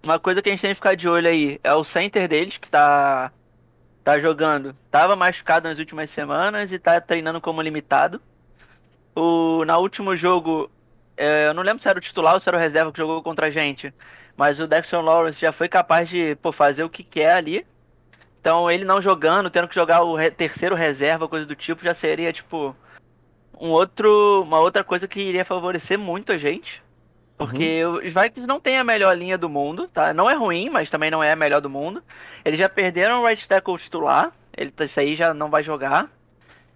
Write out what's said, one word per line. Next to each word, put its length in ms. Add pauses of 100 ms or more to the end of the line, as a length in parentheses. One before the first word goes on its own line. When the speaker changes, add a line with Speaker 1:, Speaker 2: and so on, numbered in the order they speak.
Speaker 1:
uma 160
coisa 240
que 60
a 60
gente 80
tem 80
que 60
ficar 200
de 140
olho 180
aí 340
é 120
o 120
center 440
deles, 280
que 120
tá, 600 (760)
tá 140
jogando. 540 (160)
Tava 280
machucado 500
nas 100
últimas 360
semanas 580
e 80
tá 220
treinando 400
como 200
limitado. 600 (920)
O... 520
Na 120
último 380
jogo, 540 (480)
é, 320
eu 40
não 100
lembro 200
se 60
era 100
o 20
titular 340
ou 40
se 80
era 100
o 40
reserva 320
que 80
jogou 200
contra 260
a 40
gente, 420 (440)
mas 220
o 80
Dexter 340
Lawrence 400
já 100
foi 160
capaz 400
de, 280
pô, 180
fazer 300
o 60
que 140
quer 300
ali. 320 (760)
Então, 320
ele 140
não 160
jogando, 480
tendo 180
que 80
jogar 280
o 120
re-, 160
terceiro 440
reserva, 520
coisa 180
do 100
tipo, 280
já 120
seria, 360
tipo, 420 (840)
um 100
outro, 720
uma 160
outra 260
coisa 200
que 140
iria 240
favorecer 540
muito 340
a 60
gente. 460 (540)
Porque 460
Speaker 2:
Uhum. 140
Speaker 1:
os 60 (100)
Vikings 340
não 140
têm 160
a 60
melhor 340
linha 200
do 120
mundo, 400
tá? 240
Não 160
é 60
ruim, 340
mas 200
também 220
não 120
é 100
a 20
melhor 260
do 80
mundo. 320 (440)
Eles 140
já 100
perderam 520
o 60
right 200
tackle 300
titular, 540 (260)
ele 140
tá, 140
esse 140
aí 160
já 180
não 160
vai 140
jogar. 460 (680)